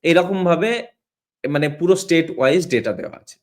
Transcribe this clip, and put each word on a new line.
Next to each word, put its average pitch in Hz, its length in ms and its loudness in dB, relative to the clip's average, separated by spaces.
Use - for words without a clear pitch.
এরকম 180 420 2
ভাবে 196 420 -2
মানে 143 200 -2
পুরো 165 260 4
স্টেট 165 420 0
ওয়াইজ 147 320 2
ডেটা 113 240 -2
দেওয়া - 240 -12
আছে - 260 -20